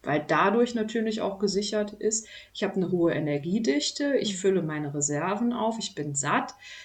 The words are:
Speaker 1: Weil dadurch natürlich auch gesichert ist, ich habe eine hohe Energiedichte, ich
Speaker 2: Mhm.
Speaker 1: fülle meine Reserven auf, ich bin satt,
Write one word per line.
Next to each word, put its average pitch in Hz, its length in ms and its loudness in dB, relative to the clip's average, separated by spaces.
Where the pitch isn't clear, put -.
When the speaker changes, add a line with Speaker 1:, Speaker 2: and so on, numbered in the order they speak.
Speaker 1:
Weil 147 240 0
dadurch 208 480 4
natürlich 220 460 -2
auch 196 180 -4
gesichert 208 540 -2
ist, - 340 -2
ich - 100 -4
habe 196 120 -2
eine 180 160 2
hohe 170 220 4
Energiedichte, 226 1040 0
ich 208 160 0
Speaker 2:
Mhm. 185 40 -6
Speaker 1:
fülle 190 260 4
meine 151 300 -2
Reserven 170 600 0
auf, 226 240 0
ich - 160 -6
bin 147 220 -4
satt, 185 380 0